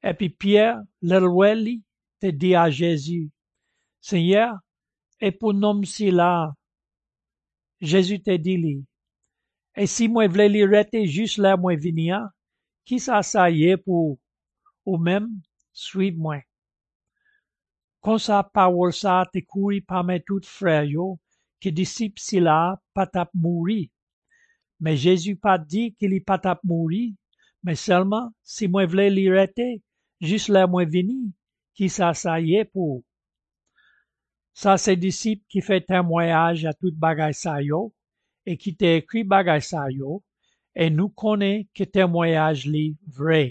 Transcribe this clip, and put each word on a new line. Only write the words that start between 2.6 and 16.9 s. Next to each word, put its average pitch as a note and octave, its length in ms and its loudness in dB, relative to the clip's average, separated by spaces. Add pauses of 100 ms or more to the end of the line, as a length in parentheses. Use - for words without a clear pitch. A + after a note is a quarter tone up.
Jezi, D#3+ 540 -2 (840)
"Senyè, F#3+ 420 2 (760)
e G#3 80 0
pou G#3 220 -2
nonm G3+ 320 2
sila?" F3+ 480 2 (1500)
Jezi F#3 380 0
te F#3+ 160 -2
di F3+ 200 -2
li, D#3 200 -2 (1000)
"E G3+ 100 0
si A3+ 220 0
mwen A3 240 2
vle G#3 160 4
li G#3 160 4
rete G#3 400 2
jis F#3 340 -2
lè G3 180 4
mwen F3 240 0
vini E3 320 -2
a, G3+ 80 -2 (680)
ki B3 100 -2
sa G#3+ 240 0
sa F3+ 260 2
ye E3+ 280 4
pou E3 420 -2 (680)
ou F#3+ 120 -2
menm F3+ 280 0 (500)
swiv F#3+ 400 -4
mwen?" D#3 260 -6 (1600)